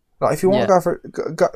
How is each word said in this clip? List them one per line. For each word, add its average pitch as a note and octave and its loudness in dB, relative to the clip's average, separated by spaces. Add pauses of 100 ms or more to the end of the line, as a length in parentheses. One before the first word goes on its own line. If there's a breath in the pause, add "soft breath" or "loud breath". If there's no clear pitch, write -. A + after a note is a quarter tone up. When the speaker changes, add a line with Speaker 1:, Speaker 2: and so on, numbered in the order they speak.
(200)
Speaker 1:
Like, C#3 0
if D#3 -6
you F#3+ 2
wanna G#3 2
Speaker 2:
Yeah. G#3+ 0
Speaker 1:
go F#3 4
for F3 -2
it, - -12
go, - -8
go," E3 0